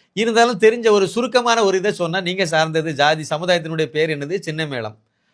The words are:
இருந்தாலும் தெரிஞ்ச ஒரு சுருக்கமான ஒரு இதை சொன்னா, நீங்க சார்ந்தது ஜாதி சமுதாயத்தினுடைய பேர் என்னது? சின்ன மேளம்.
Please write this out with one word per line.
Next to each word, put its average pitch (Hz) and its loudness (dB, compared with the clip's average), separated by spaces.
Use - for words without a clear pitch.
இருந்தாலும் 226 2
தெரிஞ்ச 226 4
ஒரு 202 4
சுருக்கமான 233 0
ஒரு 190 2
இதை 190 -2
சொன்னா, 170 -4
நீங்க 185 -4
சார்ந்தது 160 0
ஜாதி 147 2
சமுதாயத்தினுடைய 160 -2
பேர் 156 -2
என்னது? 151 -6
சின்ன 160 -6
மேளம். 113 -8